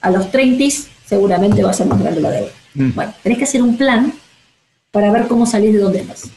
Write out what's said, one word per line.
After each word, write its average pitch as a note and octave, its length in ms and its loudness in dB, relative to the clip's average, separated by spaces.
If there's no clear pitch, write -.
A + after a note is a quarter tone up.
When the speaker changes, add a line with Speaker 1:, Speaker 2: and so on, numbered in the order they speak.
Speaker 1:
a F3+ 100 -2
los F#3+ 200 -2
treinta C4 340 2
seguramente G3+ 580 0
va - 80 0
a - 20 -2
ser - 140 -2
más G#3+ 140 0
grande E3 200 -2
la D3 100 -2
deuda. - 200 -6
Speaker 2:
Mm. C3+ 220 0
Speaker 1:
Bueno, - 260 -8
tenés A#3 160 0
que C4 60 -2
hacer C4 180 -2
un A#3+ 160 2
plan C4 360 0
para G#3 200 2
ver A#3 160 0
cómo A#3 180 2
salís G#3+ 280 2
de G#3 60 4
donde F#3+ 200 0
estás. - 240 -14